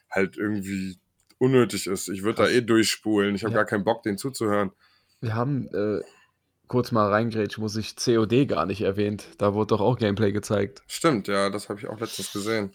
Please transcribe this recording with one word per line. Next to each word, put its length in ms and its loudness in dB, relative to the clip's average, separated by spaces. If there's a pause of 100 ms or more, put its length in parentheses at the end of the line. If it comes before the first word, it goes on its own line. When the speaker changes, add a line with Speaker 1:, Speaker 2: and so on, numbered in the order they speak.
Speaker 1:
halt 280 -2
irgendwie 600 -4 (400)
unnötig 500 4
ist. 220 -4
Ich 140 -6
würd 160 -2
da 60 6
Speaker 2:
Krass. 80 4
Speaker 1:
eh 80 4
durchspulen. 760 2
Ich 80 -6
hab 80 -4
Speaker 2:
Ja. 60 0
Speaker 1:
gar 80 2
keinen 180 -2
Bock, 200 0
denen 140 -2
zuzuhören. 540 -2 (500)
Speaker 2:
Wir 140 -4
haben, 380 -2
äh, 280 -2 (680)
kurz 240 -2
mal 180 4
reingrätschen, 520 0
muss 140 -4
ich 220 -6
C 200 2
O 80 4
D 220 4
gar 180 0
nicht 160 -4
erwähnt. 460 0 (100)
Da 160 2
wurde 140 0
doch 140 2
auch 180 4
Gameplay 320 2
gezeigt. 560 -2
Speaker 1:
Stimmt, 400 0
ja, 240 0
das 180 -8
hab 80 -6
ich 100 -12
auch 120 -10
letztens 340 -8
gesehen. 420 -2